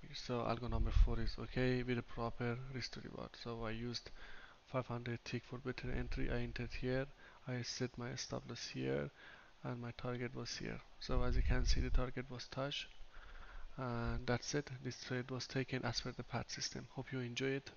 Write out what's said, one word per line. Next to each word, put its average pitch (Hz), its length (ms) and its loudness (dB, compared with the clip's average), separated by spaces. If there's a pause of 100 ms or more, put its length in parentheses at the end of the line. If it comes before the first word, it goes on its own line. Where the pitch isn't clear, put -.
(140)
so - 220 -4
algo 117 340 0
number 113 220 4 (120)
four 117 160 6
is 113 180 2
okay 127 460 2
with 123 140 2
a 120 60 -2
proper 120 540 -2 (160)
risk 123 200 -4
to 127 80 -8
reward. - 300 -8 (120)
So 117 220 -4
I 110 60 -2
used 113 380 -4 (640)
five 127 160 0
hundred 120 380 -2
tick 120 240 -2
for 123 80 -8
better 127 340 -4
entry. 127 400 2
I 123 60 2
entered 120 320 -2 (100)
here, 131 280 2 (380)
I 123 180 -2
set - 340 -4
my 120 180 -6
stop 123 320 -4
loss 123 260 -8
here, 135 360 0 (560)
and 123 160 -4
my 120 160 -6
target 123 360 -2
was 120 220 -6
here. 117 240 -4 (220)
So 127 220 6
as 123 120 6
you - 100 6
can 127 200 6
see, 127 160 8
the 127 80 2
target 123 400 4
was 123 200 -8
touched, 139 380 -2 (880)
and 117 500 0
that's 123 300 2
it. 143 140 0 (120)
This 127 220 -6
trade 127 260 -2
was 127 160 -4
taken 131 380 0
as 123 160 0
per 127 120 -4
the 123 120 -6
path - 260 -4
system. - 420 -6
Hope - 200 -8
you 131 80 -2
enjoy 120 280 -2
it. 135 300 -2